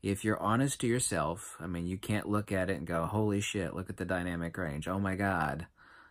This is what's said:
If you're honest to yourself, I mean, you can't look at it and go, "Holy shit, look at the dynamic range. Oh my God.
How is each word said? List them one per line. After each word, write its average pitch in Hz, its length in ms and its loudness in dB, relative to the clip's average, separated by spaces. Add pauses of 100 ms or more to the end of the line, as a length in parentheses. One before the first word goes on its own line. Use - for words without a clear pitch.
If 98 240 0
you're 107 160 2
honest 120 400 2
to 127 60 2
yourself, 90 720 0
I 80 80 -8
mean, 85 180 -2
you 92 120 -2
can't 104 300 -2
look 104 240 0
at 92 180 2
it 90 80 0
and 85 100 -6
go, 82 180 0
"Holy 104 340 2
shit, 98 360 -2
look 95 140 -6
at 101 80 -8
the 92 80 -4
dynamic 87 520 -2
range. 76 300 -2
Oh 92 120 0
my 98 160 0
God. 87 520 0 (440)